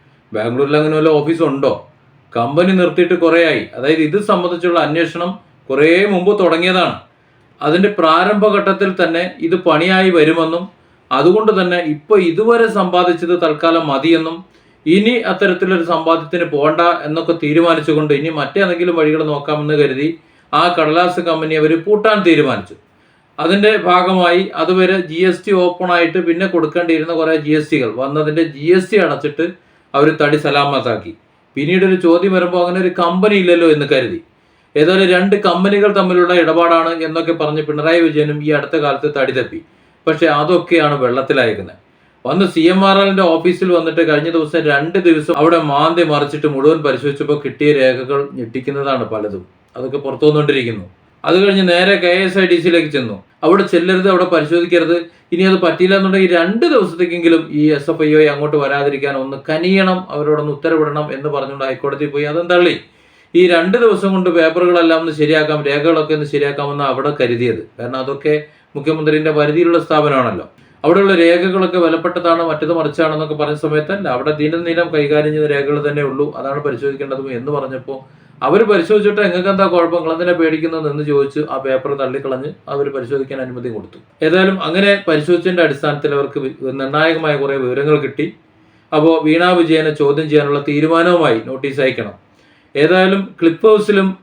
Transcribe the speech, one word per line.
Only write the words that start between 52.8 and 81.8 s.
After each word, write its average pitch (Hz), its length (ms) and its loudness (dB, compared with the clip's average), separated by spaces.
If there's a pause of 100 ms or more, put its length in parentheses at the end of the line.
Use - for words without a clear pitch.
ചെന്നു. 120 360 -6 (200)
അവിടെ 185 200 4
ചെല്ലരുത്, 185 460 0
അവിടെ 180 140 2
പരിശോധിക്കരുത്. 165 720 0 (340)
ഇനി 180 120 0
അത് 190 180 2
പറ്റിയില്ല 180 340 2
എന്നുണ്ടെങ്കിൽ 190 400 2
രണ്ട് 202 300 0
ദിവസത്തേക്കെങ്കിലും 170 840 0
ഈ 151 200 2
എസ് 143 200 -2
എഫ് 160 120 -2
ഐ 151 100 2
ഒ 151 200 4
അങ്ങോട്ട് 147 240 -2
വരാതിരിക്കാൻ 139 600 -2
ഒന്ന് 135 200 -8 (120)
കനിയണം, 185 600 0
അവരോടൊന്ന് 151 420 -2
ഉത്തരവിടണം 151 640 -2
എന്ന് 139 160 -8
പറഞ്ഞുകൊണ്ട് 135 360 -6
ഹൈക്കോടതിയിൽ 139 440 -6
പോയി. 147 140 -4
അതും 165 240 -4
തള്ളി. 175 320 2 (560)
ഈ 180 120 6
രണ്ട് 175 300 2
ദിവസം 196 340 2
കൊണ്ട് 180 180 0
പേപ്പറുകളെല്ലാം 165 720 2
ഒന്ന് 165 120 -4
ശരിയാക്കാം, 151 520 0
രേഖകളൊക്കെ 151 500 0
ഒന്ന് 151 120 -2
ശരിയാക്കാമെന്ന് 143 580 -4
അവിടെ 135 380 -2
കരുതിയത്. 120 480 -2 (100)
കാരണം 123 180 -10
അതൊക്കെ 143 460 -4 (320)
മുഖ്യമന്ത്രിയുടെ 156 560 -2
പരിധിയിലുള്ള 156 480 2
സ്ഥാപനമാണല്ലോ. 135 720 -2 (360)
അവിടെയുള്ള 196 300 4
രേഖകളൊക്കെ 175 640 2
വിലപ്പെട്ടതാണ്, 170 640 0
മറ്റത് 156 300 -2
മറിച്ചാണെന്നൊക്കെ 156 600 -2
പറഞ്ഞ 147 200 -4
സമയത്തല്ല, 151 560 -4
അവിടെ 131 220 -2
ദിനം 156 320 -2
ദിനം 165 300 -2
കൈകാര്യം 151 400 0
ചെയ്യുന്ന 147 220 0
രേഖകൾ 143 340 -2
തന്നെ 143 140 -2
ഉള്ളൂ, 139 320 -4
അതാണ് 139 280 -6
പരിശോധിക്കേണ്ടതും 135 680 -6
എന്ന് 127 200 -8
പറഞ്ഞപ്പോൾ 131 480 -8 (440)
അവര് 180 200 4
പരിശോധിച്ചിട്ട് 202 580 2
"നിങ്ങൾക്ക് 185 280 0
എന്താ 196 160 2
കുഴപ്പം, 170 320 2
നിങ്ങൾ 160 160 -4
എന്തിനാ 175 180 0
പേടിക്കുന്നത്?" 160 600 -2
എന്ന് 147 120 -6
ചോദിച്ച് 143 360 -2 (120)
ആ 135 60 -6
പേപ്പർ 131 360 -4